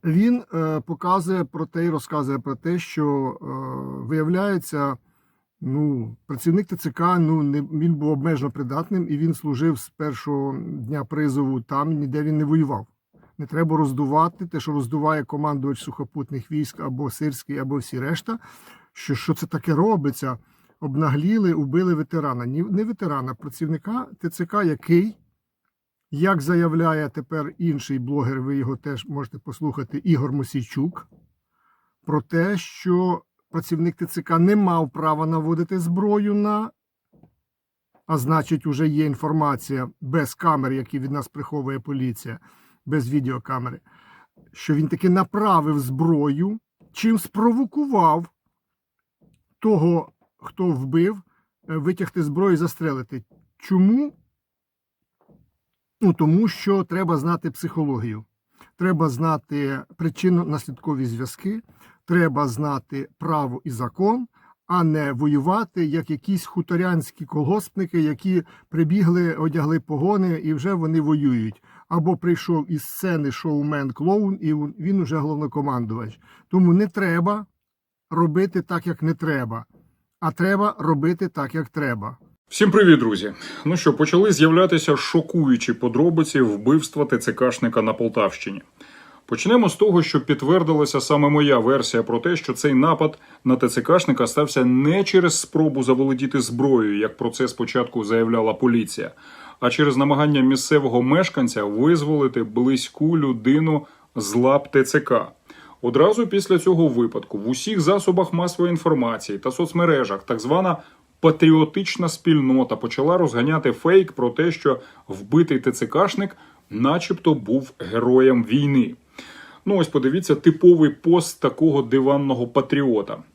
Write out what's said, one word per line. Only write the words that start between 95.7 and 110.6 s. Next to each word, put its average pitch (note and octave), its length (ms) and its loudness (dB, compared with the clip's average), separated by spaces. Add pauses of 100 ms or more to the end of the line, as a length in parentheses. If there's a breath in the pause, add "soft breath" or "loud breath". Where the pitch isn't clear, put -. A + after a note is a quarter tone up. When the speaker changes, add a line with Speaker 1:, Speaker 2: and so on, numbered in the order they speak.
Speaker 2:
заволодіти C3 580 0
зброєю, A#2 560 2
як G#2+ 200 -2
про A#2 120 -2
це B2+ 180 -2
спочатку A#2+ 560 -4
заявляла A2+ 500 2
поліція, A#2 580 0 (480 loud breath)
а B2 100 0
через C#3+ 280 2
намагання C#3+ 440 4
місцевого C3 600 2
мешканця C3 640 0
визволити C#3 800 2
близьку B2+ 760 0
людину C#3+ 680 2 (300 loud breath)
з G#2 200 -6
лап C3+ 360 2
Т C3+ 120 4
Ц C3+ 160 2
К. A#2 280 0 (540 loud breath)
Одразу F3+ 460 4
після F#3+ 320 2
цього E3+ 280 4
випадку A2+ 500 -2
в G#2 120 -4
усіх F#3 320 -2
засобах F#3 520 2
масової F3 380 0
інформації B2 640 -2
та C3 140 -4
соцмережах D#3 720 0
так A2+ 160 -4
звана E3 380 0 (420 loud breath)